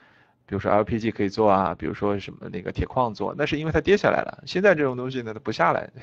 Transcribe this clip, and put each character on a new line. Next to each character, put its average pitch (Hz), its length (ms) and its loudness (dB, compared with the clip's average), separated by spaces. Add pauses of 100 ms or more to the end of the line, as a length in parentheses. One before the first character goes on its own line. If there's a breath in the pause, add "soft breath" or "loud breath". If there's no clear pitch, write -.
(480 soft breath)
比 101 80 -6
如 95 40 -2
说 98 120 0
L 104 120 6
P 113 140 -2
G 110 140 -2
可 110 120 -2
以 98 60 0
做 107 180 2
啊， 95 300 4
比 - 80 -8
如 - 80 -2
说 101 240 -2
什 - 160 -10
么 - 160 -14
那 92 140 -10
个 - 80 -8
铁 - 160 -4
矿 120 260 -2
做， 98 240 -6
那 147 80 -2
是 151 140 -2
因 156 80 -6
为 156 40 -2
它 156 80 0
跌 185 160 4
下 202 140 4
来 - 140 2
了。 - 240 -12
现 180 120 -4
在 196 140 6
这 151 100 0
种 127 140 0
东 127 140 -6
西 127 100 -6
呢， 110 140 -8
它 107 40 -14
不 110 120 -6
下 165 200 2
来， - 160 -2 (160)